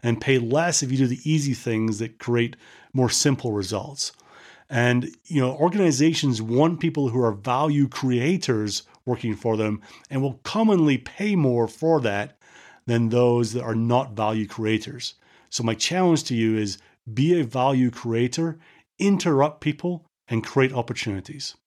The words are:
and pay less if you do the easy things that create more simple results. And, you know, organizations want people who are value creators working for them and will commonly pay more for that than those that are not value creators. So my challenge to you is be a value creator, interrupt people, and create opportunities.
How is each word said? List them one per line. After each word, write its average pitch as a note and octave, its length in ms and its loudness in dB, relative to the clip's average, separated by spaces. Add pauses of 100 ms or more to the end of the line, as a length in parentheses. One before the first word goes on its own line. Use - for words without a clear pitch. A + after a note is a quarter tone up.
and A#2 200 0
pay C3+ 180 2
less D3 420 0
if C3 120 -4
you C3+ 60 0
do C3 100 2
the B2+ 200 -6
easy C#3+ 260 0
things A2 440 -2
that A2+ 220 -8
create A#2+ 340 0 (380)
more B2+ 180 2
simple C3 400 0
results. G#2 600 -6 (580)
And, B2 400 2 (140)
you D3+ 160 0
know, B2+ 160 0
organizations D#3 840 2
want C3+ 380 2
people D3 300 0
who A#2+ 120 0
are A2+ 120 2
value C3+ 560 0
creators B2 960 -2 (220)
working A#2+ 280 -4
for A2+ 220 -2
them G#2+ 260 -2 (260)
and C3+ 140 -4
will C3+ 220 -6
commonly F#3 540 2
pay G#3 360 -4
more B2 320 2
for D#3+ 360 0
that G#2 360 -4 (480)
than A#2 220 2
those A#2+ 460 2
that B2 100 -6
are A2+ 100 -4
not A#2+ 380 0
value G#2+ 340 -2
creators. A2 680 -4 (360)
So - 140 -6
my A2+ 100 0
challenge E3+ 500 2
to B2 120 -4
you A2 200 2
is G#2 220 -4 (340)
be D#3+ 280 2
a D3 40 0
value B2+ 460 2
creator, B2 680 -2 (400)
interrupt E3+ 600 2
people, E3 440 -4 (240)
and A2 180 -2
create C3+ 260 2
opportunities. A2+ 840 -8 (100)